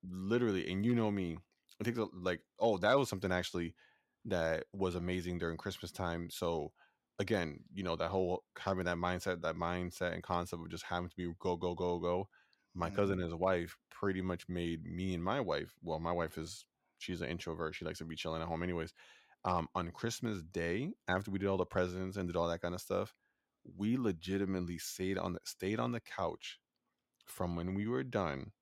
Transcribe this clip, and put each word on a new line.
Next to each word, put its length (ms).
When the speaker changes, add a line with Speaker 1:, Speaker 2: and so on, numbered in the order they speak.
Speaker 1:
literally, 680
and 140
you 100
know 160
me, 260
it 40
takes 140
a, 160
like, 280
oh, 180
that 200
was 120
something 220
actually 440
that 480
was 220
amazing 440
during 180
Christmas 340
time. 380
So 440
again, 420
you 100
know, 120
that 140
whole, 340
having 280
that 120
mindset, 440
that 140
mindset 580
and 100
concept 380
of 80
just 160
having 240
to 60
be 120
go, 180
go, 180
go, 240
go. 300
My 140
Speaker 2:
Mm-hmm. 0
Speaker 1:
cousin 300
and 120
his 40
wife 420
pretty 320
much 260
made 380
me 280
and 100
my 160
wife, 420
well, 180
my 120
wife 260
is, 280
she's 240
an 80
introvert. 460
She 100
likes 140
to 60
be 100
chilling 260
at 60
home 160
anyways. 300
Um, 280
on 180
Christmas 520
Day, 480
after 240
we 80
did 80
all 100
the 80
presents 520
and 100
did 80
all 140
that 120
kind 140
of 60
stuff, 340
we 340
legitimately 800
stayed 400
on 160
the, 120
stayed 340
on 140
the 80
couch 580
from 300
when 180
we 140
were 160
done 480